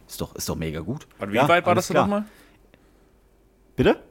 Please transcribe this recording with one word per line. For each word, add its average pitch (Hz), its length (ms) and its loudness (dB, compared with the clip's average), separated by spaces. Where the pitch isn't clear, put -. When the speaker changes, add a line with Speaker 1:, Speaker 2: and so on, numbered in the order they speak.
Speaker 1:
Ist - 140 -12
doch, - 140 -8
ist - 140 -8
doch 87 60 -4
mega 80 240 -6
gut." 104 260 -10
Speaker 2:
Und 98 140 -8
wie - 20 -2
Speaker 1:
"Ja, 131 120 4
Speaker 2:
weit 170 200 2
war 175 60 4
Speaker 1:
alles 175 100 2
Speaker 2:
das - 60 -8
denn 190 80 -2
Speaker 1:
klar." 120 100 4
Speaker 2:
nochmal? 208 180 -2
Speaker 1:
Bitte? 175 240 4